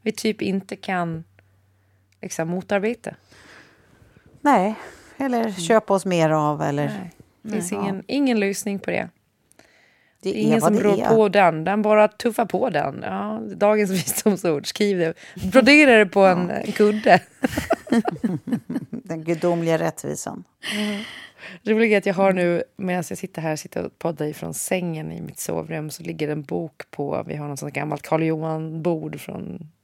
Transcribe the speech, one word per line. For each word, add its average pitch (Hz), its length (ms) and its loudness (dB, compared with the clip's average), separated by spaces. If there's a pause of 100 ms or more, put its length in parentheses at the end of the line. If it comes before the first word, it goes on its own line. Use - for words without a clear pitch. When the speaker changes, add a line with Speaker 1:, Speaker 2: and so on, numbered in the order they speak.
Speaker 1:
vi 220 100 -2
typ 214 300 -4
inte 196 340 -4
kan, 170 480 -4 (960)
liksom, 165 260 -6
motarbeta. 196 640 -4 (1300)
Speaker 2:
Nej, 220 340 4 (420)
eller 254 240 -2
Speaker 1:
Mm. 226 140 -2
Speaker 2:
köpa 196 400 2
oss 190 120 0
mer 170 240 4
av, 151 320 2
eller 147 240 0
Speaker 1:
Nej. 190 240 -8 (320)
Det 220 100 -10
finns 180 200 -4
Speaker 2:
Nej. 202 80 -4
Speaker 1:
ingen, 196 160 -4
Speaker 2:
Ja. 185 100 -10
Speaker 1:
ingen 254 340 0
lösning 196 380 -4
på 185 120 -6
det. 180 180 -2 (1120)
Speaker 2:
Det 190 100 -4
Speaker 1:
Det 220 60 -4
är - 20 -4
Speaker 2:
är - 60 0
Speaker 1:
ingen 226 140 4
Speaker 2:
vad - 20 0
Speaker 1:
som 208 140 4
Speaker 2:
det - 60 2
Speaker 1:
rår 208 200 4
Speaker 2:
är. - 60 0
Speaker 1:
på 220 200 6
den. 175 360 4
Den 202 180 0
bara 214 260 6
tuffar 233 380 -2
på 214 240 -2
den. 147 320 -2
Ja, 208 380 -6 (160)
dagens 208 340 2
<laughs> 185 160 0
visdomsord. 175 600 0
Skriv 202 320 0
det. 160 160 0 (380)
Brodera 262 460 8
det 208 80 8
på 196 140 2
en, 180 280 6
Speaker 2:
Ja. - 60 -4
Speaker 1:
en - 180 -4
kudde. 208 480 6 (680)
<laughs> 233 200 2 (800)
Speaker 2:
Den 165 340 -10
gudomliga 165 540 0
rättvisan. 165 680 -6 (320)
Speaker 1:
Mm. 208 260 -4 (600)
Det 208 100 -2
roliga 220 240 4
är - 20 4
att 190 80 0
jag 196 80 0
har 196 160 4
Speaker 2:
Mm. 190 140 0
Speaker 1:
nu, 175 180 0 (140)
medan 180 320 -4
jag 185 100 -10
sitter 175 240 -10
här, 156 140 -2
sitter 170 300 -8
och - 120 -16
poddar 160 280 -4
ifrån 156 280 -10
sängen 165 580 -4
i 170 80 -12
mitt 160 180 -14
sovrum, 160 520 -6
så - 120 -16
ligger 160 260 -6
en 151 140 -6
bok 165 480 -8
på, - 360 -6
vi 151 100 -8
har 147 120 -8
något 139 100 -10
sånt 147 160 -12
gammalt 147 280 -6
Karl 160 200 0
Johan-bord 160 1000 -4
från - 500 -12 (140)